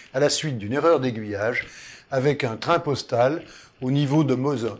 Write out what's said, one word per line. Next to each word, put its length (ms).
à 80
la 80
suite 300
d'une 160
erreur 260
d'aiguillage 680
avec 340
un 140
train 220
postal 640
au 100
niveau 340
de 100
Moza-, 460